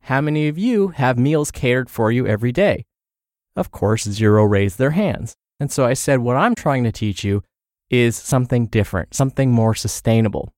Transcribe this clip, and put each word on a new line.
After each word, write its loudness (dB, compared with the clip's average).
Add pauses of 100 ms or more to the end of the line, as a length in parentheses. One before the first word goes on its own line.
How -2
many 0
of -4
you 0
have 0
meals 2
catered 0
for 0
you 0
every 0
day?" 0 (720)
Of -4
course, -2
zero 4
raised 2
their 0
hands. -4 (240)
And -4
so 0
I 2
said, 0
"What 0
I'm 0
trying -2
to 0
teach -6
you 0 (460)
is 2
something 0
different, -2
something 0
more 2
sustainable. -2